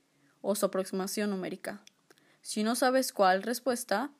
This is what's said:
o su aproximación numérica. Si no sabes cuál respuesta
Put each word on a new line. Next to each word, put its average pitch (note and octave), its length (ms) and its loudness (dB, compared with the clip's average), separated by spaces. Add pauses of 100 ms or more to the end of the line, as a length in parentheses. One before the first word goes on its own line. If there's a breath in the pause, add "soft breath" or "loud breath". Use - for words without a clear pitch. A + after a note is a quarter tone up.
(420 soft breath)
o G3+ 140 0
su G#3 100 0
aproximación F#3+ 640 -2
numérica. F#3+ 540 -8 (580 soft breath)
Si - 220 -4
no A3+ 120 0
sabes B3+ 360 2
cuál F#3+ 320 4
respuesta A3+ 760 -2